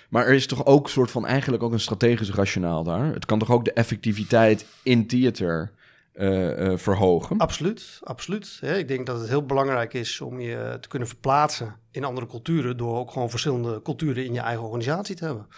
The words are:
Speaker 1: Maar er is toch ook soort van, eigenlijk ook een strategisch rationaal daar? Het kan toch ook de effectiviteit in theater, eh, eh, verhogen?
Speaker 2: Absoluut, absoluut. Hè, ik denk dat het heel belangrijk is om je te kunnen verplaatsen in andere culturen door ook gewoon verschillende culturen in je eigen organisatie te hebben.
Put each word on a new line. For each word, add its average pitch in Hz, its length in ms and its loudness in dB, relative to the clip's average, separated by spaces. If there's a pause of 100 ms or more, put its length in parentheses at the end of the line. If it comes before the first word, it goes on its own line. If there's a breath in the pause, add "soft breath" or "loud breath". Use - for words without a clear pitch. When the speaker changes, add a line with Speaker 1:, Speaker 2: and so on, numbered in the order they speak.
Speaker 1:
Maar 117 160 4
er 127 80 8
is 131 140 4
toch 139 180 -4
ook 143 240 8
soort 127 220 2
van, 117 140 -4
eigenlijk 131 380 0
ook 117 80 -2
een 113 80 0
strategisch 110 520 2
rationaal 90 520 0
daar? 95 300 0
Het - 120 -8
kan 110 140 2
toch 110 120 0
ook 120 140 4
de - 80 0
effectiviteit 110 920 2 (180)
in 120 240 4
theater, 98 640 0 (420 soft breath)
eh, 95 580 0
eh, 92 60 0
verhogen? 95 600 2
Speaker 2:
Absoluut, - 640 -4
absoluut. - 580 -10
Hè, 147 160 -4
ik 160 100 -4
denk 127 180 -4
dat 123 140 -6
het 110 100 -6
heel 143 160 0
belangrijk 135 480 0
is 120 280 -6
om 127 180 -10
je 117 420 -8
te - 60 -18
kunnen 123 200 -6
verplaatsen 139 680 -2 (160)
in 135 120 -8
andere 123 240 -6
culturen 123 500 -2
door 120 200 -4
ook 123 140 -8
gewoon 123 180 -4
verschillende 117 520 -4
culturen 131 440 -4
in 120 80 -6
je 120 60 -2
eigen 117 240 -4
organisatie 135 520 -4
te 165 100 -8
hebben. 117 220 -8 (100)